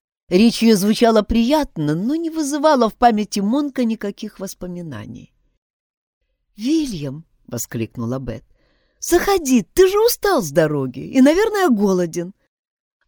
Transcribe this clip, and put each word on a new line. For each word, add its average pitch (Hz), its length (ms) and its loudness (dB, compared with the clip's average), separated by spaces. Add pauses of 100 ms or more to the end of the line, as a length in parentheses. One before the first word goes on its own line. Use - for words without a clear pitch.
(300)
Речь 220 340 2
её 226 120 6
звучала 220 460 2
приятно, 233 760 0
но 214 200 -2
не 330 140 -6
вызывала 294 600 0
в - 60 -10
памяти 214 440 0
Монка 254 440 -2
никаких 214 560 -8
воспоминаний. 175 920 -14 (1200)
«Вильям!» — 202 680 -6 (220)
воскликнула 117 720 -8
Бет. 117 240 -12 (560)
«Заходи, 330 640 0
ты - 260 4
же 403 160 0
устал 403 380 0
с 160 100 -8
дороги 143 500 0
и, 254 200 0
наверное, 381 480 4
голоден». 180 640 -2 (760)